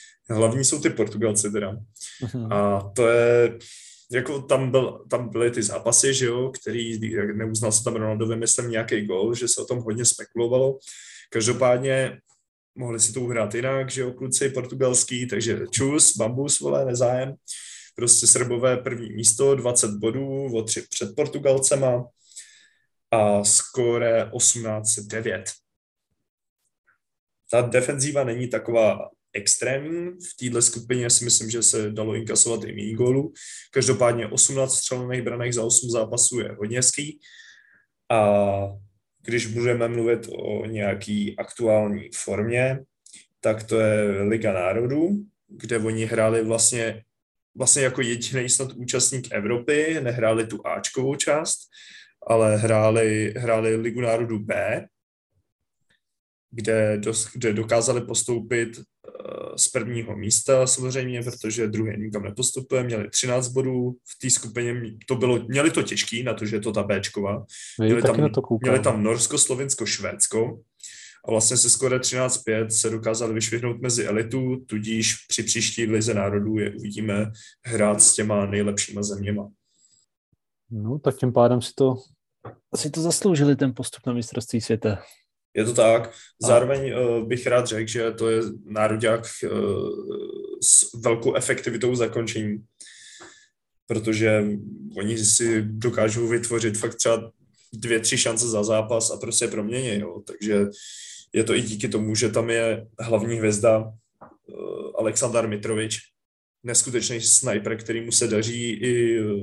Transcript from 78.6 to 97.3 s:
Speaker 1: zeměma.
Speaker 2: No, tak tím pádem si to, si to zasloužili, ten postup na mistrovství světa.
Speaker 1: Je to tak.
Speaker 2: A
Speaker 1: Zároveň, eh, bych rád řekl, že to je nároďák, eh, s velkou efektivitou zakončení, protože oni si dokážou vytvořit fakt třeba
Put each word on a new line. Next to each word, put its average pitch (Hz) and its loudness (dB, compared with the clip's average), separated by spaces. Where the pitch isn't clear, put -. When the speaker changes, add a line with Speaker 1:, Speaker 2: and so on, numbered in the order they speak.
Speaker 1:
zeměma. 101 -4
Speaker 2:
No, 113 -4
tak 135 0
tím 123 0
pádem 120 6
si - -8
to, 131 4
si 151 -4
to 160 -4
zasloužili, 160 4
ten 127 0
postup - -10
na 123 -2
mistrovství 120 -4
světa. 110 0
Speaker 1:
Je 107 2
to 117 -2
tak. 113 6
Speaker 2:
A 117 0
Speaker 1:
Zároveň, 127 6
eh, 117 0
bych 117 -2
rád 123 4
řekl, 110 -4
že 113 -2
to 113 0
je 113 2
nároďák, 110 2
eh, 95 -4
s - 4
velkou 117 2
efektivitou 123 0
zakončení, 110 -2
protože 110 2
oni 107 -2
si 110 2
dokážou 110 0
vytvořit 117 0
fakt 113 -4
třeba 113 0